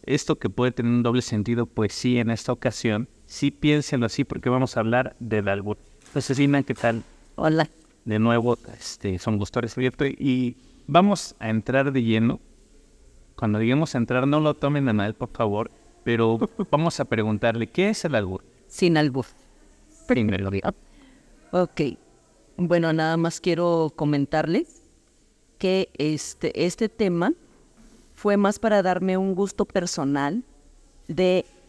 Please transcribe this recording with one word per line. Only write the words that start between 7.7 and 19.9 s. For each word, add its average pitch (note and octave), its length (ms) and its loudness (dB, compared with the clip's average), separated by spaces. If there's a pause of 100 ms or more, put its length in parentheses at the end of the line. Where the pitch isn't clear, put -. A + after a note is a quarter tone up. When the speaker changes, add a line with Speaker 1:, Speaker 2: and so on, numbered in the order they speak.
Speaker 1:
De G#2+ 160 0
nuevo, A#2 380 2 (200)
este, - 420 -6
son A2 180 -2
gusto G#2 240 -4
recibirte B2+ 580 -2
y B2+ 380 0 (280)
vamos F#3 540 2
a A2 100 -6
entrar C3 440 0
de C3 100 2
lleno. A2+ 380 2 (960)
Cuando G#2+ 240 -2
lleguemos C3 340 0
a C3 60 -2
entrar, B2 260 0
no C#3+ 140 2
lo D3+ 160 2
tomen C#3+ 340 0
a A2 40 0
mal, G#2 200 0
por - 160 -10
favor, G#2+ 400 -2 (340)
pero A2+ 360 2 (180)
<laughs> G3 140 -4
vamos D#3 280 2
a C3+ 60 -2
preguntarle, A2 600 0
¿qué F#3+ 220 0
es A3 140 -4
el D3+ 120 -2
albur? F#2 280 -2 (220)
Speaker 2:
Sin E3+ 320 2
albur. C3+ 300 0 (800)